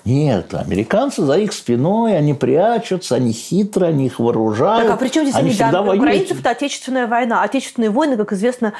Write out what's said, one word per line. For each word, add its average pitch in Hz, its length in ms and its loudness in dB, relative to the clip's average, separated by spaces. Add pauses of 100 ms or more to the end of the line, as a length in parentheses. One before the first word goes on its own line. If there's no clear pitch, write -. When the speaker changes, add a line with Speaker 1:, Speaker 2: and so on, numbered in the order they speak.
Speaker 1:
Нет, 123 480 0
американцы 170 720 -2
за 139 120 2
их 208 140 0
спиной, 185 640 0
они 147 160 2
прячутся, 175 800 0
они 123 180 0
хитрые, 185 560 0
они 139 160 0
их 123 120 -4
вооружают. 117 720 2
Speaker 2:
Так, 220 80 2
а - 20 -6
при 254 120 -2
чем 311 140 0
здесь 277 120 0
Speaker 1:
Они - 120 2
Speaker 2:
они? 247 60 0
Speaker 1:
всегда 190 200 2
Speaker 2:
Да, 180 80 2
у 208 60 0
Speaker 1:
воюют. 202 160 2
Speaker 2:
украинцев 294 360 0
это 247 120 0
отечественная 254 560 -4
война. 233 360 0
Отечественные 226 460 -2
войны, 269 260 0
как 208 160 -2
известно, 220 480 -2